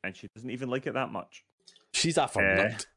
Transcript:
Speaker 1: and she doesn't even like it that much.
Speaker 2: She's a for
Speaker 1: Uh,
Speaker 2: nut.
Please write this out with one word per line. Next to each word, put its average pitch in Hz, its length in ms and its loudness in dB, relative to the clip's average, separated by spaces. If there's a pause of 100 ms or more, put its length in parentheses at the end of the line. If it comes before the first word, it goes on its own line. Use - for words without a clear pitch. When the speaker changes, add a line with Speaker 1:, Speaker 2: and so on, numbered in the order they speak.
Speaker 1:
and 95 140 -8
she 101 180 -16
doesn't 120 160 -12
even 127 200 -6
like 131 160 -2
it 123 80 -4
that 131 180 -2
much. - 320 -10 (480)
Speaker 2:
She's 165 260 2
a 139 80 4
for 101 180 0
Speaker 1:
Uh, 98 240 6
Speaker 2:
nut. - 180 -6 (100)